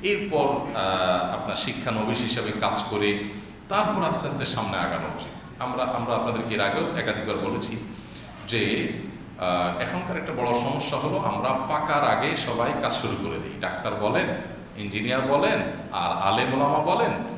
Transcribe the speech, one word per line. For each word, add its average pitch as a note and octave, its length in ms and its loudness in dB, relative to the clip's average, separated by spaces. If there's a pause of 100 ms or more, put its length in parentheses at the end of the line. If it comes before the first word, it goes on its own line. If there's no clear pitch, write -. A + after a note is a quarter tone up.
এরপর, F#3+ 420 2
আহ, F#2 880 2
আপনার - 220 -2
শিক্ষানবিশ A#2 680 0
হিসাবে G#2+ 300 0 (100)
কাজ F#2+ 280 0
করে, G#2 340 2 (460)
তারপর G3 340 2
আস্তে D3+ 240 0
আস্তে B2+ 180 -2
সামনে G2+ 320 -2
আগানো E2 380 0
উচিত। - 460 -10
আমরা, B2+ 220 -2
আমরা A#2+ 320 0
আপনাদেরকে A2+ 400 0
এর G#2 60 2
আগেও D3+ 340 0
একাধিকবার G#2+ 420 0
বলেছি G#2 400 -2 (720)
যে, G#2 440 0 (480)
আহ, F2+ 420 2
এখনকার - 360 -2
একটা - 160 -4
বড় A#2+ 200 0
সমস্যা C#3 440 0
হলো, D#3+ 220 0
আমরা G#2+ 300 0
পাকার C#3+ 540 2
আগে C3+ 320 4
সবাই D3+ 460 0
কাজ - 120 2
শুরু - 360 -2
করে - 100 -4
দিই। - 220 -8
ডাক্তার G2 340 -2
বলেন, A#2+ 320 2 (500)
ইঞ্জিনিয়ার G#2+ 440 0
বলেন, D3 380 4 (320)
আর F#2+ 420 2
আলেম B2+ 200 2
ওলামা D3 260 4
বলেন F#3 320 4 (260)